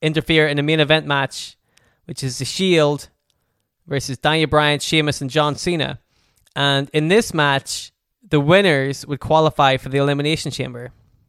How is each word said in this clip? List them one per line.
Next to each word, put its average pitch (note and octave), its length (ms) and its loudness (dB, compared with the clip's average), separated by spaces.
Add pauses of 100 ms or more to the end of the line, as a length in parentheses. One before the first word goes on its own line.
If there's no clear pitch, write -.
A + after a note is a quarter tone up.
interfere D#3 440 2
in D3 120 -2
a C#3+ 40 0
main D#3 180 2
event D3+ 260 2
match, C#3 500 -4 (480)
which - 180 -14
is C3 160 -6
The C3+ 60 -6
Shield D#3 640 0 (800)
versus C#3 320 -6
Daniel D#3 300 0
Bryan, D3 300 2
Sheamus, D3+ 420 0
and C3+ 100 -6
John D3 260 0
Cena. D#3 440 -4 (540)
And C#3 380 0
in D#3 160 0
this G#3+ 260 2
match, C#3+ 580 -2 (360)
the D3+ 120 2
winners C#3+ 680 2
would C#3+ 140 -8
qualify D3+ 560 2
for - 140 -8
the C#3 80 0
Elimination C#3+ 520 -2
Chamber. B2 400 -10 (380)